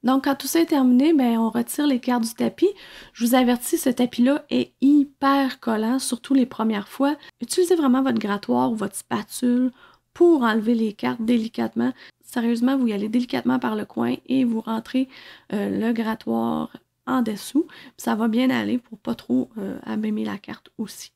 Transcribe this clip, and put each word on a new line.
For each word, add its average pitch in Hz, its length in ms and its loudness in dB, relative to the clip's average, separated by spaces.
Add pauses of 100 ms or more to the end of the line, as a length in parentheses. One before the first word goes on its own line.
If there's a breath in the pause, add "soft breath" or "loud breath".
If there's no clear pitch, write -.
Donc, 262 220 2
quand 277 100 0
tout 277 120 -10
ça 330 120 0
est 330 60 4
terminé, 277 480 4
ben, 240 240 2
on 226 120 2
retire 240 380 -2
les 262 120 2
cartes 247 240 -2
du 226 100 -6
tapis. 254 360 0 (440 loud breath)
Je 233 120 -4
vous 240 100 2
avertis, 247 420 2
ce 277 120 0
tapis-là 247 600 0
est 247 320 -2
hyper 277 800 2
collant, 220 360 -2
surtout 254 360 -4
les 262 120 4
premières 220 440 -4
fois. 285 260 0 (260 loud breath)
Utilisez 359 340 2
vraiment 269 280 4
votre 247 160 0
grattoir 240 520 0
ou 226 40 -2
votre 208 220 -6
spatule 247 760 -2 (420 soft breath)
pour 339 300 4
enlever 226 320 2
les 220 180 0
cartes 240 280 -6
délicatement. 233 720 -2 (280 loud breath)
Sérieusement, 240 560 0
vous 254 100 0
y 220 60 0
allez 208 160 -4
délicatement 247 500 -2
par 233 160 -4
le 214 100 -6
coin 240 300 -2 (120)
et 262 160 2
vous 226 160 0
rentrez, 226 480 -4 (460 loud breath)
euh, 202 160 -2
le 214 240 -2
grattoir 226 800 -4 (320)
en 262 140 0
dessous. 220 460 -4 (300 loud breath)
Ça 233 180 -2
va 220 120 0
bien 240 220 2
aller 233 300 0
pour - 180 -18
pas 240 180 -8
trop, 247 420 -4
euh, 196 280 -8
abîmer 214 400 -4
la 202 120 -8
carte - 400 -16
aussi. - 380 -12